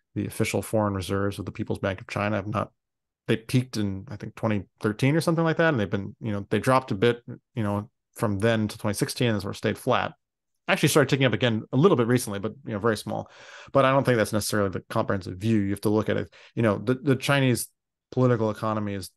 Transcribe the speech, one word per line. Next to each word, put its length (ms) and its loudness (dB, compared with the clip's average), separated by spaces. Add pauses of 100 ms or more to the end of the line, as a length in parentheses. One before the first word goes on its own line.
(140)
the 120 -4
official 340 -2
foreign 340 -2
reserves 440 -4
of 60 -8
the 80 -10
People's 260 -6
Bank 220 -4
of 60 -18
China 300 -2
have 100 -4
not, 240 -2 (580)
they 80 4
peaked 420 -2
in, 300 -4
I 80 -12
think, 200 -14
twenty 280 -2 (140)
thirteen 380 2
or 40 2
something 220 0
like 140 0
that. 140 4
And 100 2
they've 100 -2
been, 300 -4
you 120 -4
know, 160 -6
they 120 0
dropped 320 2
a 20 -2
bit, 280 2 (320)
you 80 -4
know, 280 -2 (240)
from 240 -2
then 300 2
to 100 -10
twenty 160 -2
sixteen 360 -2
and 100 0
sort 140 -8
of 20 -14
stayed 220 -2
flat. 340 0 (560)
Actually 200 2
started 200 4
ticking 180 4
up 60 4
again 300 0 (100)
a 40 0
little 200 6
bit 120 2
recently, 300 0
but, 140 -8 (120)
you 80 -8
know, 60 -4
very 180 2
small. 340 -8 (420)
But 120 6
I 80 4
don't 120 4
think 120 4
that's 160 2
necessarily 380 0
the 180 -8
comprehensive 500 -4
view. 220 2
You 100 0
have 120 -4
to 80 2
look 180 2
at 80 0
it. 160 -6 (240)
You 60 0
know, 160 4
the, 160 0
the 200 0
Chinese 540 0 (420)
political 400 2
economy 440 -4
is 220 -10